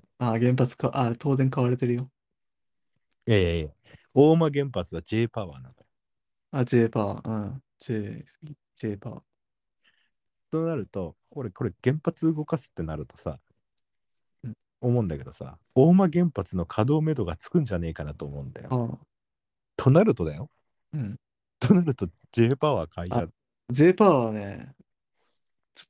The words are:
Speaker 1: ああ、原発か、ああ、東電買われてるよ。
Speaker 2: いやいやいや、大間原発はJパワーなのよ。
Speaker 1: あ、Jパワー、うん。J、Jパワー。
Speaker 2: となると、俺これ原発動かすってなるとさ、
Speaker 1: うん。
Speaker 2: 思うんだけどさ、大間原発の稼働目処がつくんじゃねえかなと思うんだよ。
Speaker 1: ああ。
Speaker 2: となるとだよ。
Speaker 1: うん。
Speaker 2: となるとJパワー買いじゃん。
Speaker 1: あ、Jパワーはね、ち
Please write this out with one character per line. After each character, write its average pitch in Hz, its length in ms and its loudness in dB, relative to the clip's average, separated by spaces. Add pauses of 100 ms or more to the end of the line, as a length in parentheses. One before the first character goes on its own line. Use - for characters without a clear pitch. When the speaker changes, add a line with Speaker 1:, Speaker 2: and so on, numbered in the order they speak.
(200)
Speaker 1:
あ 120 140 0
あ、 113 60 0
原 123 160 4
発 131 220 0
か、 135 160 -2
あ 123 160 0
あ、 120 40 -2
東 135 240 -2
電 135 120 2
買 131 140 -2
わ 123 60 0
れ 123 80 -2
て 127 100 -4
る 120 80 0
よ。 131 140 -8 (1160)
Speaker 2:
い 120 40 4
や 104 80 6
い 92 40 4
や 85 120 0
い 82 80 -2
や、 73 60 -10 (440)
大 151 220 6
間 165 140 2
原 143 240 -2
発 87 220 -6
は 82 60 -6
J 113 260 -2
パ 107 180 -8
ワ 71 140 -16
ー - 20 -20
な 64 80 -20
の - 0 -
よ。 65 60 -20 (760)
Speaker 1:
あ、 131 140 0
J 117 240 2
パ 107 160 -2
ワ 101 160 -6
ー、 - 80 -10
う 110 80 -4 (120)
ん。 135 140 -14 (160)
J、 110 460 -10 (500)
J 104 220 -8
パ 107 140 -14
ワ 113 60 -14
ー。 - 40 -20 (1300)
Speaker 2:
と 160 160 -4
な 165 100 -4
る 104 100 -6
と、 92 300 -8 (160)
俺 123 180 -10
こ - 140 -8
れ 101 80 -2 (120)
原 139 200 2
発 165 300 0
動 151 120 -6
か 160 120 -2
す - 120 -10
っ - 40 -20
て 87 100 -8
な 80 120 -6
る 67 120 -8
と - 100 -20
さ、 73 220 -10 (1040)
Speaker 1:
う 120 60 -10
ん。 107 40 -10 (280)
Speaker 2:
思 123 180 2
う 110 40 2
ん 95 40 -4
だ 78 100 -4
け 67 60 -12
ど - 80 -18
さ、 - 260 -16 (180)
大 156 180 8
間 185 160 6
原 175 260 2
発 95 220 -6
の 85 80 -2
稼 110 220 0
働 156 180 2
目 156 100 -2
処 120 80 -2
が 82 140 -6
つ - 120 -16
く 175 120 2
ん 135 40 0
じ 101 80 -6
ゃ 87 60 -2
ね 82 100 -4
え 78 40 -6
か 82 100 -10
な 73 100 -8
と 76 120 -12
思 71 160 -10
う - 20 -10
ん 65 80 -14
だ - 120 -16
よ。 127 80 -10
Speaker 1:
あ 120 240 -2
あ。 - 40 -12 (800)
Speaker 2:
と 127 140 4
な 170 120 8
る 220 100 2
と 87 120 -4
だ 73 100 -6
よ。 - 140 -12 (440)
Speaker 1:
う 156 40 -8
ん。 113 180 -6 (440)
Speaker 2:
と 123 140 4
な 180 80 4
る 156 140 0
と 90 140 -6 (220)
J 117 260 4
パ 151 160 0
ワ 82 140 -2
ー - 60 -14
買 90 140 -8
い 92 40 -6
じ - 40 -2
ゃ 120 60 0
ん。 - 40 -2
Speaker 1:
あ、 - 20 -8 (420)
J 151 240 6
パ 202 160 6
ワ 135 140 4
ー - 20 -2
は 110 80 -4
ね、 101 420 -12 (1000)
ち - 160 -16